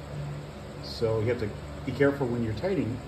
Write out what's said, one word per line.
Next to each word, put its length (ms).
So 360
you 80
have 140
to 80
be 60
careful 340
when 180
you're 120
tightening, 420